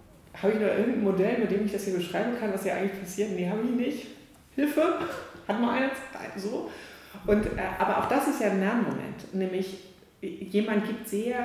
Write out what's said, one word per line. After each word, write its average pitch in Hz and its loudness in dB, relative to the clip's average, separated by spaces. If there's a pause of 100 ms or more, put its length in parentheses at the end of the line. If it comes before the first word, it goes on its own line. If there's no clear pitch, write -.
(420)
"Habe 202 4
ich 214 2
noch 202 4
irgendein 220 2
Modell, 196 4
mit 220 2
dem 208 2
ich 202 -2
das 196 -4
hier 190 -2
beschreiben 180 0
kann, 214 -2
was 190 -2
hier 190 0
eigentlich 190 -2
passiert?" 202 -4
Nee, 180 0
habe 214 0
ich 247 2
nicht. - -2 (480)
"Hilfe, 294 2 (340)
<laughs> - -14
hat 214 0
mal 240 2
einer", 269 2 (460)
so. 202 -4 (560)
Und, 214 6
äh, - 0 (300)
aber 196 2
auch - 0
das 285 4
ist - 0
ja 214 4
ein 190 2
Lernmoment, - 0
nämlich 190 -2 (360)
jemand 208 0
gibt - -6
sehr 233 -2